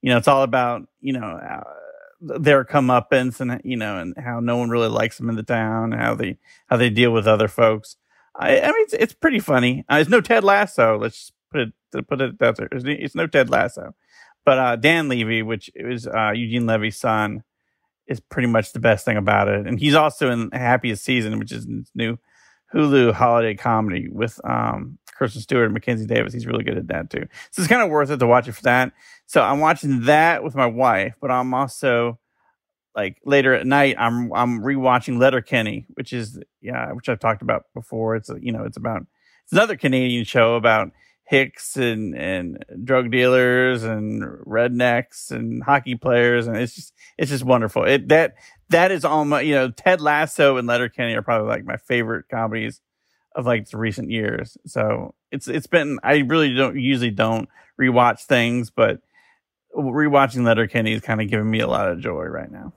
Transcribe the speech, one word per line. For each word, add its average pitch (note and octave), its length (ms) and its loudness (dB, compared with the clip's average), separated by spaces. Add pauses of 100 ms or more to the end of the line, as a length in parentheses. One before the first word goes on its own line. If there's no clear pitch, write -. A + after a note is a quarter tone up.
you C3 80 -2
know, B2 80 4
it's A#2 120 2
all C3+ 120 6
about, A#2+ 460 0 (140)
you C3+ 120 -6
know, B2 80 -6
uh, E2 400 -10 (760)
their C#3 260 4
comeuppance B2+ 720 2
and, B2 240 -6
you B2+ 140 -6
know, G#2 220 -6
and F2 180 -10
how A#2+ 220 -8
no A#2+ 180 -2
one A#2+ 140 -2
really A#2 180 2
likes A2+ 300 -2
them A#2 100 -4
in A2+ 60 -4
the A2 80 -8
town, A2+ 500 -2
and A2+ 80 -4
how A2+ 140 -2
they, G2 240 -6 (260)
how B2 120 0
they A#2+ 120 2
deal A#2 220 4
with A2 160 2
other G#2+ 200 4
folks. A2 500 0 (380)
I, - 260 2
I - 40 0
mean, D4+ 140 2
it's, G#4+ 160 0
it's - 180 -2
pretty C#4+ 240 0
funny. B2+ 500 0
Uh, C#3+ 100 2
it's D#3 120 2
no A#3 100 6
Ted A3+ 240 2
Lasso. F#3+ 540 4
Let's A2+ 220 -6
just - 140 -20 (180)
put D3 100 -2
it, A2 120 -4 (180)
to C#3 100 -6
put C3 180 -6
it C3 220 -2
out A#2 140 2
there. - 160 -8
It's, - 120 -8
it's C#3+ 300 -6
no E3 140 -4
Ted C3+ 240 2
Lasso. - 420 -2 (500)
But, C3+ 140 6
uh, B2+ 200 2
Dan D#3 300 2
Levy, A2+ 360 -2
which A2 320 -8
is, A#2+ 320 -8
uh, G#2+ 240 -2
Eugene A#2 340 -4
Levy's A2 320 -2
son, G#2+ 460 -2 (640)
is A#2+ 120 -8
pretty - 280 -4
much A2+ 260 0
the A#2 60 -10
best A#2 260 2
thing A2+ 120 -2
about G2+ 320 2
it. G#2 180 -2
And F2 120 -6
he's C#3+ 140 2
also D3+ 380 2
in A#2 180 -4
Happiest B2 540 -2
Season, A2 340 -2
which G#2+ 140 -8
is A2+ 140 -10
his A2+ 280 -10
new A#2 240 -4 (560)
Hulu C#3 400 4
holiday A#2 400 2
comedy A2 560 -2
with, A2 340 -8
um, A#1+ 540 -6 (180)
Kristen A2 280 -6
Stewart A#2+ 220 0
and G#2 100 -2
Mackenzie A2 320 -4
Davis. A2+ 260 -2
He's A#2 140 -10
really A2+ 160 -4
good - 160 -4
at - 80 -10
that - 240 -8
too. - 160 -8 (240)
So - 100 -6
it's E3 80 -2
kinda A#3 160 4
worth D3+ 240 0
it C#3+ 80 -4
to B2+ 80 2
watch A#2+ 220 4
it A#2 60 -12
for - 100 -18
that. B2+ 300 2 (340)
So D3 160 4
I'm C3+ 160 2
watching C#3+ 460 0
that D#3 380 4
with C3 120 -8
my C3 100 2
wife, A2+ 560 2
but A#2 80 -6
I'm B2+ 240 0
also, B2 640 -2 (800)
like, G2 300 -6
later C3+ 300 4
at - 100 -2
night, C#3 320 4
I'm, A#2 360 -2
I'm A#2+ 280 0
rewatching B2+ 560 0
Letterkenny, A#2+ 800 0
which - 180 -10
is, A2 260 -10 (220)
yeah, A#2+ 300 -8
which B2 180 -10
I've A#2 100 -2
talked A2 220 -2
about A#2 220 -2 (100)
before. A2+ 420 -6
It's G#2+ 140 -8
a, - 100 -10
you B2 120 -8
know, A2 140 -6
it's A2+ 120 -12
about, G#2+ 300 -8 (360)
it's - 80 -14
another G#3 240 2
Canadian B2+ 500 0
show A#2 320 4
about A2 340 2 (340)
hicks - 500 -2
and, A2 380 -2
and F2 500 -6 (200)
drug B2+ 260 0
dealers B2+ 760 4
and A2 380 -4 (240)
rednecks A#2+ 840 -2
and A#2+ 320 -6
hockey C3 320 0
players, A#2+ 500 2
and A2+ 100 -4
it's A#2 200 -6
just, - 180 -20 (240)
it's C#3 140 -4
just C#3 120 -4
wonderful. B2 400 2
It, C3+ 260 0
that, D#3 260 4 (340)
that F3 220 4
is F3 120 -4
almost, D3 420 0
you D3 100 0
know, C3 160 2
Ted F3+ 280 2
Lasso D3 580 2
and A#2+ 100 -2
Letterkenny A#2+ 480 -2
are A2+ 80 -4
probably, A2 240 0
like, A2+ 180 -4
my A#2 120 -6
favorite A2+ 520 -4
comedies A2+ 500 -6 (560)
of, - 120 -4
like, A2+ 200 -2
the A2 120 -14
recent A2 320 -4
years. A2+ 440 -6 (120)
So A2 480 -4 (160)
it's, C#3 160 -10
it's C3 180 -6
been, D3 380 0
I C#3+ 140 4
really C#3+ 360 2
don't, C3 260 0
usually B2 300 0
don't A2 400 -2 (320)
rewatch B2 440 4
things, A#2+ 440 0
but A2 320 2 (720)
rewatching C#3 720 2
Letterkenny A2 480 0
is A2 80 -4
kinda A2 240 -4
giving G#2+ 240 -2
me A2 100 0
a - 80 -2
lot G2 220 0
of F2 100 -6
joy E2 260 -6
right D#2 260 -10
now. - 260 -16